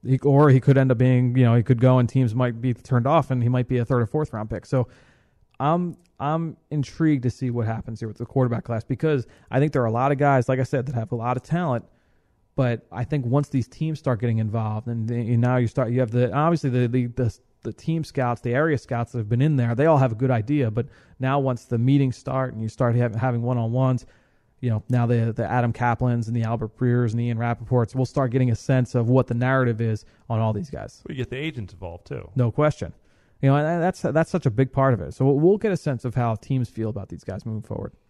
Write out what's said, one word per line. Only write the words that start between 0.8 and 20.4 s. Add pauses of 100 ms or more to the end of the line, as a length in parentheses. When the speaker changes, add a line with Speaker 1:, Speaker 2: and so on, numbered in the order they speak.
Speaker 1:
up
being,
you
know,
he
could
go
and
teams
might
be
turned
off,
and
he
might
be
a
third
or
fourth-round
pick.
So (720)
I'm, (240)
I'm (160)
intrigued
to
see
what
happens
here
with
the
quarterback
class
because (240)
I
think
there
are
a
lot
of
guys,
like
I
said,
that
have
a
lot
of
talent. (720)
But
I
think
once
these
teams
start
getting
involved,
and,
and
now
you
start,
you
have
the,
obviously
the,
the,
the, (260)
the
team
scouts,
the
area
scouts
that
have
been
in
there,
they
all
have
a
good
idea.